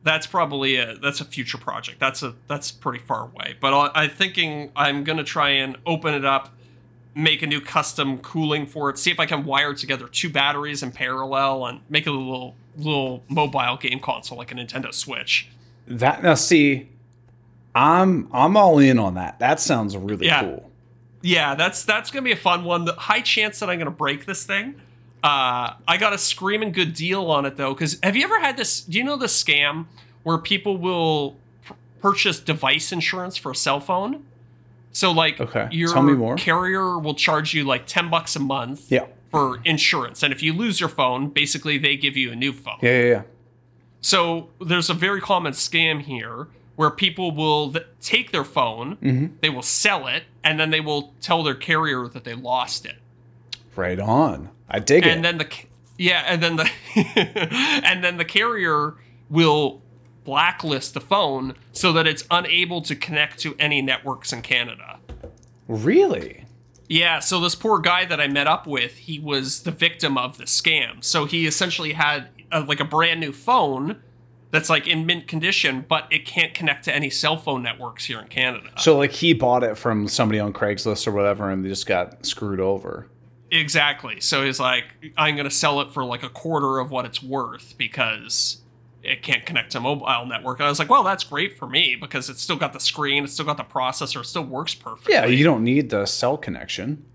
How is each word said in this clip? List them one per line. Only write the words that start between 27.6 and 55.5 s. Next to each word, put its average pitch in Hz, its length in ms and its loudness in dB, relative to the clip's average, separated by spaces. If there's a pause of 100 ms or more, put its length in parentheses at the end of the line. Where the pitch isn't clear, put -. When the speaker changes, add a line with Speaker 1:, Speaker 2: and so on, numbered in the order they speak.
Speaker 1:
'cause 160 300 -2
have 196 100 4
you 262 80 2
ever 415 160 2
had 277 180 0
this? - 260 -2
Do 175 160 -6
you 240 40 2
know 285 140 0
the 254 100 -2
scam 147 600 2 (360)
where 160 160 0
people 196 380 -2
will 165 600 0 (300)
p-, - 80 -18 (260)
purchase 196 380 2
device 156 540 0
insurance 180 440 -4
for 143 140 -8
a 123 60 -8
cell 143 240 0
phone? 196 420 -4 (720)
So, 185 180 2
like, 160 300 2
Speaker 2:
Okay. 117 320 -2
Speaker 1:
your 170 200 0
Speaker 2:
Tell 139 120 6
me 143 80 8
more. 120 240 2
Speaker 1:
carrier 180 640 0
will 151 140 -4
charge 151 380 0
you, 151 120 0
like, 127 220 0
ten 175 240 0
bucks 165 260 0
a 147 40 -6
month 135 520 -4
Speaker 2:
Yeah. 123 140 2 (260)
Speaker 1:
for 131 320 2
insurance, 147 580 0
and 143 100 2
if - 80 -6
you 160 120 0
lose 202 260 0
your 170 100 0
phone, 131 420 0
basically 147 480 0
they 143 180 2
give 139 200 -2
you 127 140 -2
a 117 60 -10
new 131 160 -2
phone. - 280 -12
Speaker 2:
Yeah, 120 100 4 (100)
yeah, 120 60 4
yeah. 110 160 4 (800)
Speaker 1:
So 170 500 0 (100)
there's 175 280 0
a 180 60 0
very 190 260 0
common 170 320 -2
scam 160 500 0
here 123 440 -10 (300)
where 151 140 4
people 180 420 -2
will 151 400 2
th-, 165 140 -4 (140)
take 240 300 -2
their 156 140 -2
phone, 127 580 -4
Speaker 2:
Mm-hmm. 135 240 2 (140)
Speaker 1:
they 151 100 2
will 123 120 -6
sell 175 440 0
it, 131 180 -6 (200)
and 156 160 2
then 156 100 2
they 156 100 2
will 147 400 -4
tell 165 220 0
their 143 140 0
carrier 151 500 0
that 120 160 -16
they 120 120 -12
lost 123 520 -6
it. - 120 -16 (760)
Speaker 2:
Right 92 240 -2
on. 104 520 0 (200)
I 107 100 0
dig 165 260 6
it. 160 60 8
Speaker 1:
And 165 120 0
then 170 140 -2
the 151 80 -4
ca-, - 200 -16 (300)